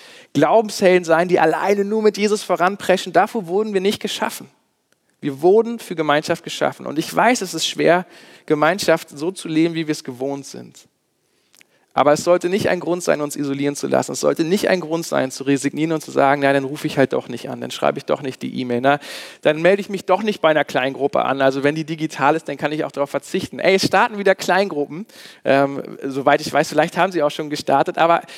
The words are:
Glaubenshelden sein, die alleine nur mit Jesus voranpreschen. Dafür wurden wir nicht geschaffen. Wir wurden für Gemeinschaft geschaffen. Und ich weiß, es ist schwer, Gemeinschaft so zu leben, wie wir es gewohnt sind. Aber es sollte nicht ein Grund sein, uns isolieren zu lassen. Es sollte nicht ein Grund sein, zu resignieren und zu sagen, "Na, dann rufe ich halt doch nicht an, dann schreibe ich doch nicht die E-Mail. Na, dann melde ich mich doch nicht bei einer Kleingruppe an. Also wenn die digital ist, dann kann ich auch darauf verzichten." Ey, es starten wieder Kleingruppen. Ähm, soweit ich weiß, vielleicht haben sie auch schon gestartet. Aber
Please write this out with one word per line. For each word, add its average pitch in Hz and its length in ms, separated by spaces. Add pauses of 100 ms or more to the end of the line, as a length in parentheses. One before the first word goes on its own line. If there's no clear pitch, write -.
(320)
Glaubenshelden 180 720
sein, 165 240
die 175 100
alleine 165 460
nur 220 160
mit 214 160
Jesus 208 260
voranpreschen. 185 680
Dafür 190 340
wurden 208 280
wir 185 80
nicht 208 180
geschaffen. - 480 (720)
Wir 139 220
wurden 220 360
für - 160
Gemeinschaft 151 500
geschaffen. 139 420
Und 139 120
ich 160 160
weiß, 208 280
es 175 100
ist 160 140
schwer, 160 400 (400)
Gemeinschaft 160 640
so 156 220
zu - 160
leben, 165 260
wie 160 120
wir 156 60
es 147 100
gewohnt 135 440
sind. - 420 (1080)
Aber 135 160
es 151 120
sollte 175 240
nicht 196 200
ein 180 120
Grund 175 240
sein, 151 160
uns 147 160
isolieren 143 400
zu - 100
lassen. 131 240
Es 135 100
sollte 147 220
nicht 175 260
ein 185 120
Grund 165 260
sein, 131 240
zu - 140
resignieren 139 480
und 156 80
zu - 100
sagen, 139 320
"Na, 139 100
dann 135 120
rufe 147 240
ich 147 100
halt 131 140
doch 131 160
nicht 120 200
an, 120 120
dann 123 100
schreibe 143 280
ich 143 60
doch 147 160
nicht 135 220
die 131 160
E-Mail. 123 220
Na, 143 180 (440)
dann 151 200
melde 196 180
ich 190 80
mich 190 160
doch 185 200
nicht 208 160
bei 160 80
einer 151 160
Kleingruppe 131 600
an. 135 160
Also 135 220
wenn 147 140
die 160 80
digital 151 500
ist, 160 140
dann 143 80
kann 147 160
ich 151 120
auch 139 60
darauf 143 200
verzichten." - 500
Ey, 190 160
es 190 100
starten 208 320
wieder 190 160
Kleingruppen. 180 720 (380)
Ähm, 139 400 (180)
soweit 139 380
ich - 120
weiß, 143 160
vielleicht 151 280
haben 185 160
sie 165 100
auch 147 80
schon 156 180
gestartet. 147 480
Aber 165 260 (160)